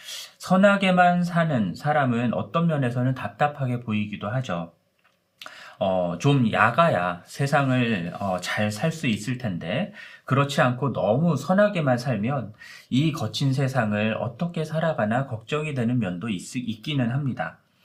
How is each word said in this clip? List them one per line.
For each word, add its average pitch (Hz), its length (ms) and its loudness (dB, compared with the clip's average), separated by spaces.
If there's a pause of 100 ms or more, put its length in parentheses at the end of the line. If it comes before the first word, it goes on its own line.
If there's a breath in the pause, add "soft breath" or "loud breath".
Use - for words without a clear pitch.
(380 loud breath)
선하게만 185 840 4
사는 160 520 0
사람은 127 580 0
어떤 165 340 0
면에서는 131 480 0
답답하게 135 640 -2
보이기도 104 480 -4
하죠. 87 460 -4 (1040 loud breath)
어, 90 400 0
좀 135 320 4
야가야 98 760 2
세상을, 127 920 0
어, 92 220 -2
잘 107 300 -2
살 160 200 -2
수 156 160 -4
있을 120 300 -2
텐데 98 560 -6 (320 loud breath)
그렇지 139 340 0
않고 123 320 0
너무 127 460 2
선하게만 185 640 2
살면 113 540 -2 (360 loud breath)
이 143 240 2
거친 131 400 -2
세상을 110 680 0
어떻게 170 460 -4
살아가나 139 640 0
걱정이 151 460 -4
되는 123 260 0
면도 90 280 -2
있-, 101 300 -6
있기는 123 540 -2
합니다. 123 480 -4 (260 loud breath)